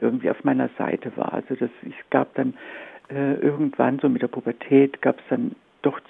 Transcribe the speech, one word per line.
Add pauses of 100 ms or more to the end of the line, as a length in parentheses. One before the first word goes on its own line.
irgendwie
auf
meiner
Seite
war.
Also
das, (120)
es (160)
gab
dann, (560)
äh,
irgendwann
so
mit
der
Pubertät
gab's
dann (240)
doch (120)